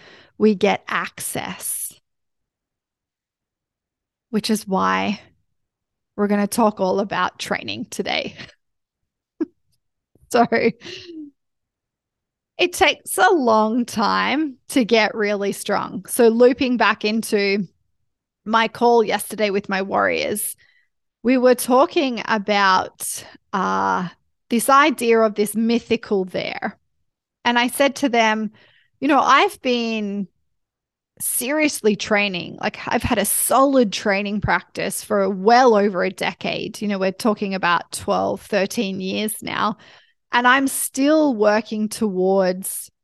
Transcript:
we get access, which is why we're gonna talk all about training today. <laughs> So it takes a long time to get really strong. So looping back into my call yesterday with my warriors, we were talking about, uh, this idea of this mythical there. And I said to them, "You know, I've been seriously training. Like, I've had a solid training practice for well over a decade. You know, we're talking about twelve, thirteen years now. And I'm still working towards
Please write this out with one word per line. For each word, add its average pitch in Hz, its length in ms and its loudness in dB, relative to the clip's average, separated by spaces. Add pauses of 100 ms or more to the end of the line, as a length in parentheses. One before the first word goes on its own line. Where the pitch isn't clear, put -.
(380)
we 214 180 4
get 190 320 0
access, - 1040 -8 (2500)
which 214 200 -2
is 214 160 -2
why 190 540 -2 (960)
we're 202 120 -2
gonna 202 200 0
talk 214 320 0
all 196 220 0
about 180 380 -4
training - 500 -8
today. - 500 -6
<laughs> - 60 -16 (1800)
So 240 160 2 (2000)
it 349 140 0
takes - 460 0
a 381 160 4
long 233 520 2
time 214 720 -2 (120)
to 254 160 2
get 214 280 2
really 202 380 -2
strong. 190 540 -6
So 233 240 4
looping 247 480 4
back 214 280 2
into 208 640 0 (760)
my 208 220 2
call 233 360 4
yesterday 208 460 -4
with 202 200 -4
my 190 120 -2
warriors, 196 760 -2 (680)
we 254 140 2
were 247 180 4
talking 262 680 0
about, 202 960 0 (280)
uh, 190 580 -2 (400)
this 233 200 -2
idea 269 520 4
of 220 140 2
this 208 200 -2
mythical 226 680 -2
there. - 520 -8 (640)
And 240 140 2
I 240 100 0
said 269 300 0
to 285 120 0
them, 220 420 0 (480)
"You 262 80 -4
know, 277 140 4
I've 302 400 2
been 220 640 -4 (920)
seriously 269 760 -2
training. 202 680 -4
Like, - 160 -4 (100)
I've 233 140 0
had 240 160 0
a 196 80 0
solid 262 680 2
training 202 480 -2
practice - 640 -4
for 196 260 0
well 220 460 6
over 196 280 2
a 185 80 -2
decade. 170 680 -6
You 208 80 -4
know, 196 100 -4
we're 190 120 0
talking 202 440 -2
about 175 360 0
twelve, 196 500 -2
thirteen 190 600 -4
years 202 400 -6
now. 208 360 -4 (540)
And 247 160 2
I'm 269 200 4
still 285 640 0
working 214 560 0
towards 190 1000 -2 (120)